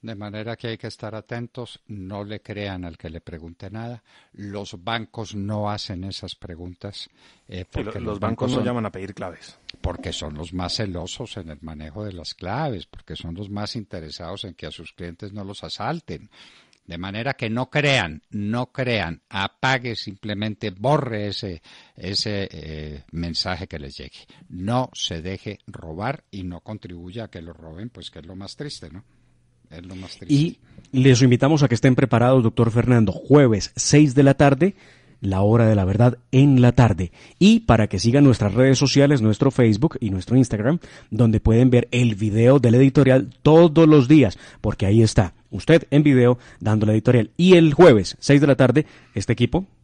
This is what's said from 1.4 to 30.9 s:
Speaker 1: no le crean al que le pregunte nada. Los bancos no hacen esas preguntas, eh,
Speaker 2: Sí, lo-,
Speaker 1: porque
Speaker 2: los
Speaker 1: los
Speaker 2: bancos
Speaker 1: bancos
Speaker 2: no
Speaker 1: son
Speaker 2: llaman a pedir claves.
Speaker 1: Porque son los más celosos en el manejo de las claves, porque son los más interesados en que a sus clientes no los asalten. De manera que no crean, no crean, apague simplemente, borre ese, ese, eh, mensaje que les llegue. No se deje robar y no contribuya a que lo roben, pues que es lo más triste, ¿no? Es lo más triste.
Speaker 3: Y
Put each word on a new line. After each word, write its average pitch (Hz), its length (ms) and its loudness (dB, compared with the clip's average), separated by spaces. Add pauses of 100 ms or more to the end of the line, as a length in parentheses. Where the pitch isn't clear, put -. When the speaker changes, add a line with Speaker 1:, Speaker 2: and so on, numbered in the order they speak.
Speaker 1:
no 101 380 -12
le 104 180 -14
crean 98 420 -10
al 85 140 -16
que 87 100 -16
le 82 120 -14
pregunte 85 500 -18
nada. 117 320 -14 (300)
Los 101 500 -14
bancos 113 540 -10
no 104 340 -6
hacen 104 340 -10
esas 95 300 -14
preguntas, 90 760 -18 (400)
eh, 92 240 -14
Speaker 2:
Sí, - 60 -10
lo-, - 60 -8
Speaker 1:
porque 107 160 -12
Speaker 2:
los - 140 -10
Speaker 1:
los 101 60 -10
Speaker 2:
bancos 113 280 -6
Speaker 1:
bancos - 20 -4
Speaker 2:
no 131 60 -4
Speaker 1:
son 127 80 -4
Speaker 2:
llaman 120 220 -6
a 101 60 -8
pedir 95 220 -14
claves. - 420 -16 (240)
Speaker 1:
Porque 87 320 -10
son 76 220 -12
los 82 180 -14
más 90 220 -8
celosos 92 600 -10
en 85 140 -16
el 78 120 -18
manejo 78 420 -14
de 104 80 -12
las 82 220 -16
claves, 110 520 -10
porque - 280 -20
son 85 220 -14
los 101 120 -14
más 101 280 -10
interesados 87 680 -14
en 90 100 -16
que - 120 -18
a 76 60 -12
sus 82 200 -20
clientes 87 400 -16
no 101 120 -14
los 101 200 -16
asalten. 113 640 -12 (560)
De 85 140 -14
manera 104 360 -8
que 117 140 -8
no 120 220 -6
crean, 127 600 -2
no 107 420 -6
crean, 107 580 -6
apague 120 640 -4
simplemente, 104 760 -10
borre 117 560 -4
ese, 95 340 -10 (320)
ese, 98 560 -8
eh, 76 640 -14
mensaje 85 560 -8
que 82 100 -14
les 69 180 -16
llegue. - 220 -20 (300)
No 110 440 -6
se 82 300 -10
deje 95 460 -12
robar 92 640 -12
y 101 100 -14
no 87 180 -12
contribuya 90 640 -16
a 104 60 -20
que 90 100 -16
lo 82 120 -18
roben, 80 360 -18
pues 90 220 -20
que - 80 -20
es 76 80 -20
lo 92 80 -20
más 95 220 -18
triste, 143 340 -16
¿no? 92 140 -20 (680)
Es 87 160 -20
lo 92 80 -18
más 92 240 -18
triste. 98 160 -4
Speaker 3:
Y 156 240 -2 (320)